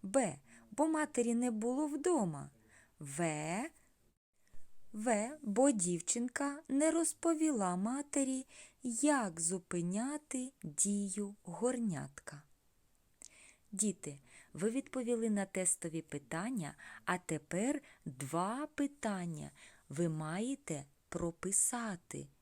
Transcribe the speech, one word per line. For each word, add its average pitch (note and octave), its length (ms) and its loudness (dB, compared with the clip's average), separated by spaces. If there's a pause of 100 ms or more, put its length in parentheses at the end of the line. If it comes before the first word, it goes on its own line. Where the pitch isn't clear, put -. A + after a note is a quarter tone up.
Б. G3 360 2 (400)
бо D#4 100 4
матері D4 460 2
не A#3+ 160 2
було A#3+ 360 0
вдома. C4+ 640 2 (500)
В. D#3+ 720 -2 (1200)
В, A3 500 0
бо A#3+ 280 6
дівчинка A#3+ 960 0
не C#4+ 220 4
розповіла D#4 840 2
матері, C4 720 0 (560)
як A#3 380 4
зупиняти G3+ 1120 -2 (100)
дію G3+ 800 0
горнятка. F3 1000 -2 (1300)
Діти, F#3 460 -2 (340)
ви F#3 180 0
відповіли A#3+ 600 0
на G3+ 160 2
тестові E3+ 560 -2
питання, E3 720 -6 (300)
а F3+ 140 0
тепер G3 640 -2 (220)
два E3+ 720 -2
питання F3+ 760 -4 (380)
ви E3 200 0
маєте D#3+ 760 -4 (240)
прописати F3 1200 -2 (140)